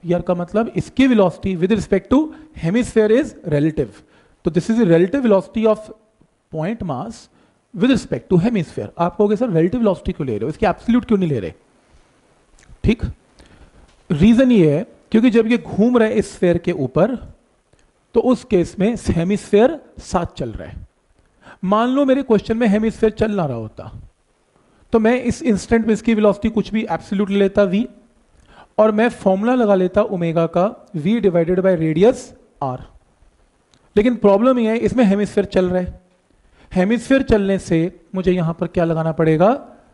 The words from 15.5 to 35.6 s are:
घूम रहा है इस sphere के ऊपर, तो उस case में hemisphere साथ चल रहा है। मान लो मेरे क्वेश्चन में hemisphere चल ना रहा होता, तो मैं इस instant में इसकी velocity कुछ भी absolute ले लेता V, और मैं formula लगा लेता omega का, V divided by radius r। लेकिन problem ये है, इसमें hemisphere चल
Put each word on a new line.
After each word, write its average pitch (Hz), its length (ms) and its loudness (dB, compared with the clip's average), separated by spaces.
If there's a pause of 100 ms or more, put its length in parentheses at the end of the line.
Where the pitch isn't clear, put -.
घूम 240 400 0
रहा 220 100 2
है 226 60 -4
इस 214 180 -4
sphere 175 260 0
के 175 140 -4
ऊपर, 156 420 -2 (1000)
तो 233 60 4
उस 247 240 0
case 175 340 -2
में 214 180 0 (120)
hemisphere 208 720 0 (180)
साथ 180 280 -6
चल 127 240 -10
रहा 92 180 -14
है। - 80 -18 (880)
मान 214 240 0
लो 269 160 0
मेरे 269 180 2
क्वेश्चन 226 340 0
में 233 120 0
hemisphere 214 440 0
चल 214 180 -2
ना 196 160 -2
रहा 127 100 -6
होता, - 440 -14 (920)
तो 226 60 2
मैं 233 240 2
इस - 200 -6
instant 226 440 0
में 226 80 2
इसकी 220 200 -2
velocity 208 360 0
कुछ 214 220 -4
भी 220 180 -2
absolute 196 400 -4
ले 202 80 0
लेता 196 240 2
V, 202 260 0 (920)
और 214 140 4
मैं 214 160 2
formula 202 460 0
लगा 220 200 2
लेता 185 280 0
omega 170 440 -2
का, 180 400 -2 (100)
V 196 240 -2
divided 175 380 0
by 185 180 2
radius 160 400 2 (480)
r। 127 140 -6 (1160)
लेकिन 220 200 2
problem 220 420 0
ये 220 120 0
है, 226 80 -2
इसमें 233 260 0
hemisphere 202 400 0
चल 185 220 0